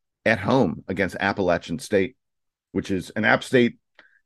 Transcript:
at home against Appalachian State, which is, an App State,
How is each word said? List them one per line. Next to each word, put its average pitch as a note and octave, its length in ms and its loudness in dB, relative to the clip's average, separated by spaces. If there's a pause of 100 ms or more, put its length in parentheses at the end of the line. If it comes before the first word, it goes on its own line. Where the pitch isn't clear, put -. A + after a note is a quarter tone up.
(260)
at A2 140 2
home G2+ 480 0
against F2+ 320 -2
Appalachian F2 580 -2
State, F#2+ 360 0 (580)
which - 180 -4
is, F#2 200 -4
an G#2+ 140 -4
App B2 180 4
State, B2 360 2 (480)